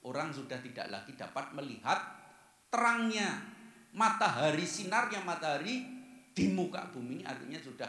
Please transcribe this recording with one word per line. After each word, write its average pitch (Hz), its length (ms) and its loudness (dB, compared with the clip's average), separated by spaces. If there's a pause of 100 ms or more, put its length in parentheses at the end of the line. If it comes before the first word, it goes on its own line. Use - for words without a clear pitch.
orang 143 280 -2
sudah 127 280 -6
tidak 120 320 -8
lagi 98 240 -8
dapat 135 400 -6
melihat 127 400 0 (720)
terangnya 226 720 4 (560)
matahari, 165 720 4
sinarnya 208 560 0
matahari 160 560 -2 (500)
di 190 220 2
muka - 400 0
bumi 131 300 -6
ini, - 20 -10
artinya 131 340 -8
sudah 123 300 -8